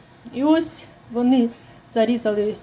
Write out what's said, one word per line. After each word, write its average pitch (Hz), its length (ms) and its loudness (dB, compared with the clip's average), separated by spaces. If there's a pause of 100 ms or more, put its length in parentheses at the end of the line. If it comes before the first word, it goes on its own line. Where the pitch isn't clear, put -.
(340)
І 247 100 -6
ось 320 420 0 (260)
вони 240 380 2 (440)
зарізали 220 680 0